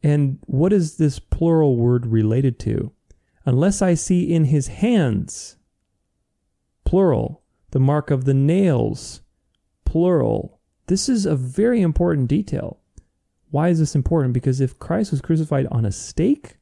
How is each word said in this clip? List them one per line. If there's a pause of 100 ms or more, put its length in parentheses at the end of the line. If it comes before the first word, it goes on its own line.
And
what
is
this
plural
word
related
to? (520)
"Unless
I
see
in
his
hands," (1300)
plural, (300)
"the
mark
of
the
nails," (640)
plural. (260)
This
is
a
very
important
detail. (680)
Why
is
this
important?
Because
if
Christ
was
crucified
on
a
stake